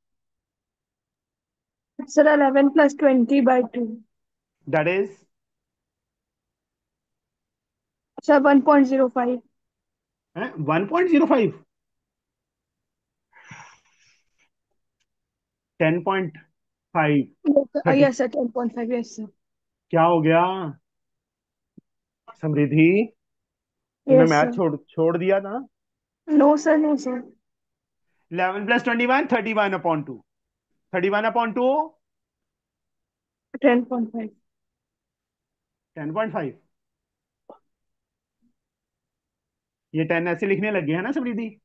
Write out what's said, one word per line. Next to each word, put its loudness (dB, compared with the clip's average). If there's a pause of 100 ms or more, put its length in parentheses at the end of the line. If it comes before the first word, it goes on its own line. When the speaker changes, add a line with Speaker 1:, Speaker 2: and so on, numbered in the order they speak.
(2000)
Speaker 1:
Sir, 4
eleven 2
plus 4
twenty 2
by 2
two. -8 (640)
Speaker 2:
That -2
is? -2 (3000)
Speaker 1:
Sir, 4
one 6
point 4
zero 0
five. -4 (920)
Speaker 2:
हैं? -8 (140)
वन -2
पॉइंट 0
ज़ीरो 4
फ़ाइव? 0 (4000)
टेन 0
पॉइंट -2 (580)
फ़ाइव, 2 (240)
Speaker 1:
Yes, 4
sir. -2
Uh, -4
Speaker 2:
थर्टी। 4
Speaker 1:
yes, 2
sir, -2
टेन -4
पॉइंट -6
फ़ाइव, -8
yes, -6
sir। -14 (640)
Speaker 2:
क्या 2
हो 2
गया? 2 (2000)
समृद्धि, 2 (920)
तुमने 6
Speaker 1:
Yes, 4
Speaker 2:
मैथ 4
Speaker 1:
sir। -6
Speaker 2:
छोड़, -2 (140)
छोड़ 0
दिया 0
था? -10 (600)
Speaker 1:
No, 4
sir, 2
no, 0 (100)
sir। -8 (1120)
Speaker 2:
इलेवन -4
प्लस 0
ट्वेंटी -2
वन, 0
थर्टी -2
वन -2
upon -4
टू। -18 (680)
थर्टी -2
वन -2
upon -2
टू? 0 (1900)
Speaker 1:
टेन 2
पॉइंट -6
फ़ाइव। -12 (1700)
Speaker 2:
टेन -10
पॉइंट -4
फ़ाइव। -8 (3250)
ये -2
टेन -2
ऐसे -4
लिखने -2
लग -4
गए -2
हैं -4
ना -6
समृद्धि? -6 (160)